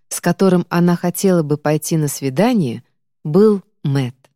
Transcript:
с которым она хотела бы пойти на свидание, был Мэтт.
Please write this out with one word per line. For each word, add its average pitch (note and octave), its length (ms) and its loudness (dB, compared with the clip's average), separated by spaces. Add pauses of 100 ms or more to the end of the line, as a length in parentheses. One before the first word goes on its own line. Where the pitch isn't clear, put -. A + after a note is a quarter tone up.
с - 120 -12
которым F3 500 2
она F3 260 2
хотела F3+ 460 0
бы D3 160 -4
пойти D3+ 380 -2
на D3+ 120 0
свидание, C#3 760 -2 (400)
был G3 400 2 (220)
Мэтт. C3+ 320 -4 (200)